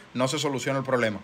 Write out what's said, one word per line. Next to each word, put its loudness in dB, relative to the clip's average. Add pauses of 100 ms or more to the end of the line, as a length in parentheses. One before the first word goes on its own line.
(140)
no 2
se -2
soluciona 0
el -4
problema. 2